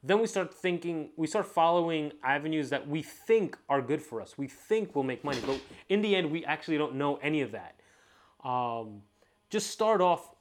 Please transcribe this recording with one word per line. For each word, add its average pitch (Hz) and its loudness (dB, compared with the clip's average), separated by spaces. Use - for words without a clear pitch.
then 185 2
we 233 2
start 185 -2
thinking, 170 -2
we 160 0
start 190 0
following 165 2
avenues 143 0
that 139 -2
we 151 -4
think - 0
are 139 2
good 139 -2
for 110 -10
us, - -14
we 139 -6
think - -2
will 143 2
make 131 -4
money. 139 -2
But 135 -2
in 202 2
the 202 4
end, 175 2
we 160 -4
actually 151 -2
don't 147 0
know 143 0
any 151 0
of 117 -4
that. 98 -14
Um, 117 -4
just 208 -2
start 214 4
off 175 2